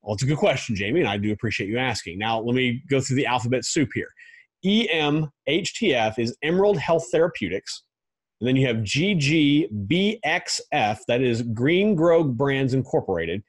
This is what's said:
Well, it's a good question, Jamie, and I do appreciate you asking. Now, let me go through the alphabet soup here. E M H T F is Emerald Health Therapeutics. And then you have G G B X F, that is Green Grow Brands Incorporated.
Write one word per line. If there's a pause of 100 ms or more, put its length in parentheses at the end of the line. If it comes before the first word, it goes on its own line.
Well,
it's
a
good
question,
Jamie,
and
I
do
appreciate
you
asking.
Now,
let
me
go
through
the
alphabet
soup
here. (540)
E
M (180)
H
T
F
is
Emerald
Health
Therapeutics. (560)
And
then
you
have
G
G (200)
B
X (100)
F,
that
is
Green
Grow
Brands
Incorporated.